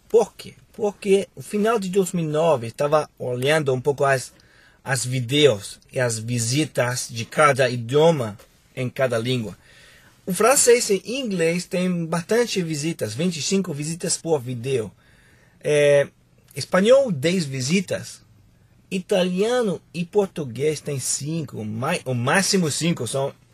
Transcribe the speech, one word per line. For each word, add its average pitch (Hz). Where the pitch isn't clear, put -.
Por 220
quê? -
Porque 202
o 135
final 214
de 190
dois 185
mil 170
e 156
nove 151
estava 147
olhando 131
um 127
pouco 139
as, 135
as 120
vídeos 127
e -
as 117
visitas 123
de 117
cada 139
idioma 123
em 127
cada 120
língua. 113
O 190
francês 240
e 190
inglês 185
têm 180
bastante 185
visitas, 151
vinte 165
e 139
cinco 185
visitas 160
por 165
vídeo. 120
É, 147
espanhol, 226
dez 170
visitas. 135
Italiano 190
e 175
português 151
têm 139
cinco, 135
mai-, 117
o 127
máximo 160
cinco. 160
São 139